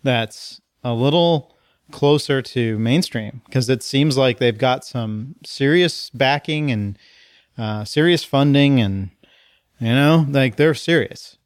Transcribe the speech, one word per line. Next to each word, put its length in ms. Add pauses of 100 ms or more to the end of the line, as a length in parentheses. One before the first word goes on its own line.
that's 560 (240)
a 100
little 600 (360)
closer 500
to 380
mainstream? 640 (100)
'Cause 180
it 140
seems 340
like 220
they've 180
got 260
some 520 (100)
serious 640
backing 640
and, 260 (600)
uh, 280
serious 400
funding 560
and, 300 (680)
you 140
know, 360
like, 280
they're 160
serious. 720